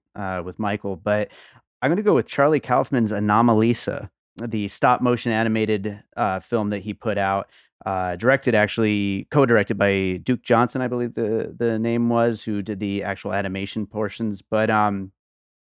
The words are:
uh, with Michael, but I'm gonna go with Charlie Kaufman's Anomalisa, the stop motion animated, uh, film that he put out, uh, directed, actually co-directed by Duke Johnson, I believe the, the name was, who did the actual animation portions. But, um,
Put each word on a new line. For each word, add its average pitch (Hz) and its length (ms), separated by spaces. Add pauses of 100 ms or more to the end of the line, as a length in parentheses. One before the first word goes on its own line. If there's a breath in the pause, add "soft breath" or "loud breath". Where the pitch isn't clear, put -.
(160)
uh, 95 280
with 87 140
Michael, 101 380
but 104 320 (540 loud breath)
I'm 135 80
gonna 185 120
go 202 120
with 120 120
Charlie 143 320
Kaufman's 127 540
Anomalisa, 110 1000 (320)
the 110 240
stop 123 340
motion 123 300
animated, 110 720 (140)
uh, 95 240
film 107 300
that 101 120
he 104 120
put 107 220
out, 98 320 (380 soft breath)
uh, 92 300
directed, 123 400
actually 104 720
co-directed 117 480
by 95 460
Duke 123 180
Johnson, 120 400
I 127 60
believe 120 260
the, 113 420
the 117 220
name 117 300
was, 117 340
who 104 180
did 98 200
the 101 240
actual 98 280
animation 98 540
portions. 107 560
But, 110 260
um, 104 440 (640)